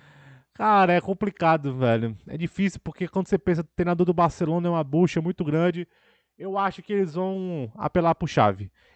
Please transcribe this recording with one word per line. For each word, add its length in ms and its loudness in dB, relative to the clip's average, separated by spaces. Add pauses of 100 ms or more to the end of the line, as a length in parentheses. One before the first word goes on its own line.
(540)
Cara, 380 4
é 80 4
complicado, 760 -2
velho. 420 0 (100)
É 100 -12
difícil 480 -4
porque 240 -8
quando 200 -4
você 100 0
pensa, 260 -2 (100)
treinador 300 0
do 80 2
Barcelona 560 0
é 20 0
uma 140 -2
bucha 360 2
muito 240 -6
grande. 440 0 (500)
Eu 200 -6
acho 240 -2
que 100 -8
eles 220 0
vão 600 -4
apelar 380 0
pro 120 -4
Xavi. 440 2 (260)